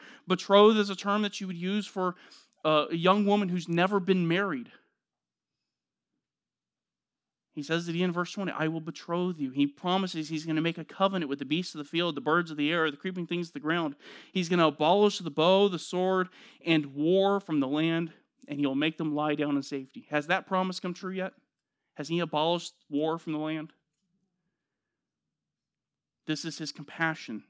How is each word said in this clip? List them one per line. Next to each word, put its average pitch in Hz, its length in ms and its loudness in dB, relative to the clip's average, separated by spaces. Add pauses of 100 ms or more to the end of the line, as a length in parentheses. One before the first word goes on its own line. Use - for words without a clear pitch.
(260)
Betroth 202 520 8
is 202 100 2
a 190 80 -6
term 202 260 -2
that 202 180 -6
you 196 60 -8
would 180 120 -8
use 196 280 -2
for, 185 300 -4 (480)
uh, 156 260 4
a 170 60 -4
young 190 300 4
woman 202 240 2
who's 175 180 -4
never 185 320 2
been 180 260 2
married. 165 460 -2 (2750)
He 151 100 -10
says 165 260 -4
it 170 60 -4
again 180 160 0
in - 20 -4
verse 175 200 -4
twenty, 190 200 -6
"I 156 160 -2
will 165 120 -4
betroth 170 580 -4
you." 135 120 -4
He 143 160 2
promises 175 640 -2
he's 160 160 -6
gonna 156 160 0
make 170 160 -2
a 160 60 -10
covenant 190 440 -2
with 139 120 -4
the 139 40 -6
beasts 156 300 -4
of 160 60 -10
the 147 40 -8
field, 165 300 -2
the 139 80 -6
birds 165 280 2
of 151 60 -10
the 147 160 0
air, 160 180 2
the 143 60 -12
creeping 185 300 -6
things 170 220 -4
of - 40 -20
the 143 80 -12
ground. 156 360 -2 (360)
He's 180 160 -2
gonna 170 200 4
abolish 185 500 4
the 170 120 -6
bow, 185 380 4
the 190 100 -2
sword, 185 520 0 (340)
and 151 300 0
war 190 440 2
from 156 220 -2
the 135 80 0
land, 165 460 -2 (340)
and 143 100 -8
he'll 139 160 0
make 156 240 0
them 156 160 -4
lie 151 200 0
down 147 220 -2
in 139 60 -2
safety. 135 480 -10
Has 147 180 -2
that 180 180 0
promise 185 340 -2
come 180 140 -6
true 185 180 -10
yet? 185 200 -6 (600)
Has 147 140 -10
he 170 120 0
abolished 160 540 0 (140)
war 156 300 0
from 165 140 -8
the 151 60 -2
land? 156 340 -6 (2500)
This 156 180 -6
is 165 140 -8
his 156 140 -10
compassion. 156 760 -6